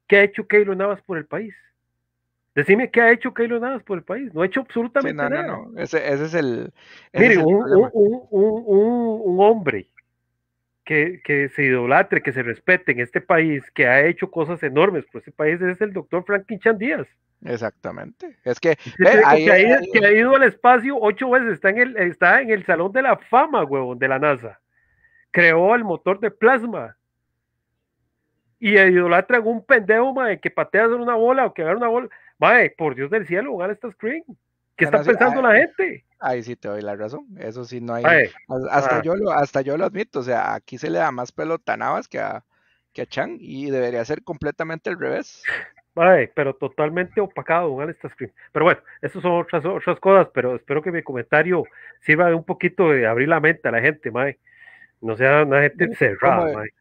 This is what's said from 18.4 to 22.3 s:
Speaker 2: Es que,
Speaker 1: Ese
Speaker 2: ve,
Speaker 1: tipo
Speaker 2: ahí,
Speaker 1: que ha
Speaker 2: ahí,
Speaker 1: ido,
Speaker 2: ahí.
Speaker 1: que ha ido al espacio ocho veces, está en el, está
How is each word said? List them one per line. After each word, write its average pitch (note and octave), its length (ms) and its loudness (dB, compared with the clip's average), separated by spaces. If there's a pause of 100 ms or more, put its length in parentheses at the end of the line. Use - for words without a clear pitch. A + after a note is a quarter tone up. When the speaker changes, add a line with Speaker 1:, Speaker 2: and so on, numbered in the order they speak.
Speaker 2:
Es - 140 -4
que, E3 140 0
Speaker 1:
Ese - 260 -8
Speaker 2:
ve, F#3 180 6
Speaker 1:
tipo G#3 120 6
Speaker 2:
ahí, D#3 160 6
Speaker 1:
que - 60 4
ha F#3 40 8
Speaker 2:
ahí, F#3 100 6
Speaker 1:
ido, B3 140 4
Speaker 2:
ahí. F3+ 140 -4
Speaker 1:
que G#3 140 4
ha G3+ 60 6
ido B3 240 4
al C4+ 80 4
espacio B3 540 2
ocho G#3+ 320 -2
veces, A#3+ 240 2
está F#3+ 160 0
en G#3+ 80 -4
el, B3 180 0
está F3+ 440 2